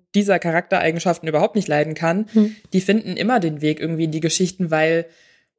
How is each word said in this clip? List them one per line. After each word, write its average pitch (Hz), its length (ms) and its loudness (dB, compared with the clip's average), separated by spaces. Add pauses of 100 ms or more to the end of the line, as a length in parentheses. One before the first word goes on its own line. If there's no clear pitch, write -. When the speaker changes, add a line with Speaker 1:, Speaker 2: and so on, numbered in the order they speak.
(140)
Speaker 1:
dieser 196 240 2
Charaktereigenschaften 170 920 0
überhaupt 156 280 0
nicht 196 100 -2
leiden 151 280 0
kann, 175 380 -2
Speaker 2:
Hm. 214 220 2 (180)
Speaker 1:
die 185 80 2
finden 196 360 -2
immer 226 240 0
den 156 200 -4
Weg 151 200 -2
irgendwie 160 240 -4
in 160 80 -4
die 160 80 -4
Geschichten, 165 500 -2
weil 160 360 2 (520)